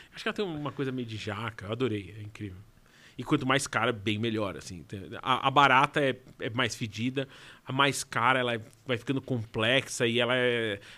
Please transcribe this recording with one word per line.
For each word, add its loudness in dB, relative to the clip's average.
Acho -14
que -4
ela -4
tem -4
uma -6
coisa -4
meio -6
de -10
jaca. -8
Eu -6
adorei. -2
É -12
incrível. -12
E -10
quanto 0
mais 2
cara, 2
bem -2
melhor, -2
assim. -14
A, 0
a 4
barata 6
é, 2
é -4
mais 0
fedida. -6
A -12
mais 4
cara, 2
ela 0
é, -4
vai 0
ficando -2
complexa 0
e 2
ela 2
é 0